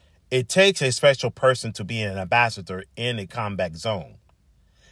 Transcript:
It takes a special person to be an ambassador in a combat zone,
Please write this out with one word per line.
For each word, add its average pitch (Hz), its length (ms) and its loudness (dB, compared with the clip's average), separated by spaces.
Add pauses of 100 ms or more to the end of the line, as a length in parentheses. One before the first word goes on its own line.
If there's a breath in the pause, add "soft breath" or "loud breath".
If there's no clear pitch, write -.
(300)
It 127 180 0
takes 190 340 4
a 131 80 0
special 131 400 4
person 127 440 2
to 104 100 -10
be 110 180 -6
an 98 160 -4
ambassador 95 640 0 (140)
in 117 240 -4
a 95 60 -10
combat 95 500 -4
zone, 104 400 -6 (760 soft breath)